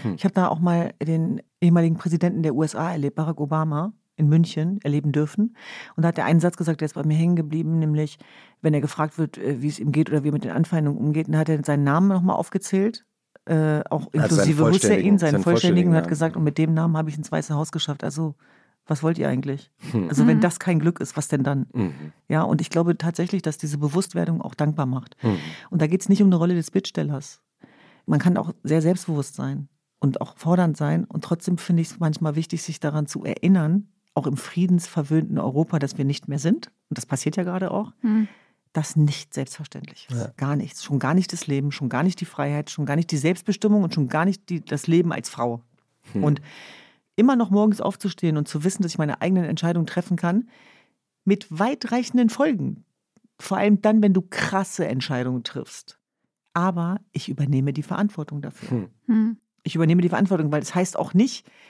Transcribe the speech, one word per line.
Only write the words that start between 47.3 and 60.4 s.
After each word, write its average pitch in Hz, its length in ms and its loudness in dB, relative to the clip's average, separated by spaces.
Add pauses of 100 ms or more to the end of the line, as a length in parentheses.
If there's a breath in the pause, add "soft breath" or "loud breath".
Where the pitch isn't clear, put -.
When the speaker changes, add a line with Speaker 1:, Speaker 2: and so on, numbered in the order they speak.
Speaker 2:
noch 226 140 0
morgens 208 300 4
aufzustehen 175 560 -4
und 147 120 -2
zu 151 160 -4
wissen, 190 180 0
dass 170 100 -2
ich - 60 -6
meine 147 240 -2
eigenen 180 220 2
Entscheidungen 165 420 -2
treffen 175 300 -4
kann, 190 320 -2 (760 soft breath)
mit 196 260 0
weitreichenden 240 800 0
Folgen. 269 540 -2 (540)
Vor - 200 -4
allem 202 240 4
dann, 214 200 4
wenn 202 120 6
du 185 80 4
krasse - 640 -4
Entscheidungen 127 580 -2
triffst. - 540 -14 (540)
Aber 175 480 -2 (120)
ich - 160 -8
übernehme 139 440 0
die 147 100 -6
Verantwortung 147 600 -6
dafür. - 280 -14
Speaker 1:
Hm. 113 180 -4 (180)
Speaker 3:
Hm. 220 300 2 (260)
Speaker 2:
Ich - 120 -6
übernehme 165 280 4
die 175 60 2
Verantwortung, 160 440 0